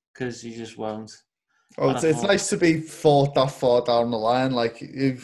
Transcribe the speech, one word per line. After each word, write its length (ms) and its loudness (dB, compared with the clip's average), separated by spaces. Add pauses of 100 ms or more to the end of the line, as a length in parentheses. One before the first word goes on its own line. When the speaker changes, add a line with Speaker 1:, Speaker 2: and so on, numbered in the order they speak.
(140)
Speaker 1:
'cause 280 -8
he 140 -12
just 220 -14
won't." 340 -8 (680)
Speaker 2:
Oh, 120 0
Speaker 1:
And 80 -2
Speaker 2:
it's, 80 -2
Speaker 1:
I 40 4
Speaker 2:
it's 120 0
Speaker 1:
thought, 60 -2
Speaker 2:
nice 240 0
to 60 -2
be 220 2
thought 560 2
that 160 2
far 320 2
down 280 2
the 60 -2
line. 360 0
Like, 280 -2
you 420 -2